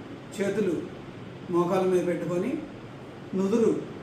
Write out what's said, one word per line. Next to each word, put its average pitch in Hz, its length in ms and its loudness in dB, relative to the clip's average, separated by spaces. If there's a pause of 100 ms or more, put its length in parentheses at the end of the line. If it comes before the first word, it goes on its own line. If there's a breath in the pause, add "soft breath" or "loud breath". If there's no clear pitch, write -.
(420)
చేతులు 196 400 2 (720)
మోకాల 175 340 4
మీద 180 220 4
పెట్టుకొని 180 560 0 (720)
నుదురు 196 460 4 (220)